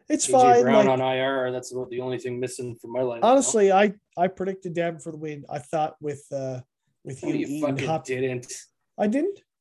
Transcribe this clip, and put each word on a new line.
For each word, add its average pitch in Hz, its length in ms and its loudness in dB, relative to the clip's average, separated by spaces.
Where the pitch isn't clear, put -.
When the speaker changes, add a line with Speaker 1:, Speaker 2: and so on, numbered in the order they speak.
Speaker 1:
It's 294 200 0
Speaker 2:
A 381 40 2
J 262 60 6
Speaker 1:
fine, 247 240 8
Speaker 2:
Brown 220 240 6
Speaker 1:
like, - 20 4
Speaker 2:
on 131 140 2
I 131 180 0
R. 131 320 0
That's 127 200 -8
about 123 180 -8
the 120 100 -6
only 127 180 -6
thing 123 220 -8
missing 123 360 -8
from 117 160 -14
my 123 80 -2
lineup 127 220 -2
now. 208 60 4
Speaker 1:
honestly, 233 440 4
I, 196 200 4
I 175 120 2
predicted 185 460 -6
Devin 170 260 -4
for 165 120 -12
the 156 60 -14
win. 151 320 -10
I 147 80 -6
thought 156 420 -4
with, 143 320 -8
uh, 131 280 -6
with 135 180 -12
Speaker 2:
No, - 80 -4
Speaker 1:
you, 135 100 -2
Speaker 2:
you - 60 -4
Speaker 1:
Ian 147 140 -6
Speaker 2:
fucking 135 140 -4
Speaker 1:
Hop- 160 180 -4
Speaker 2:
didn't. 127 460 -4
Speaker 1:
I 214 100 0
didn't? 311 340 -2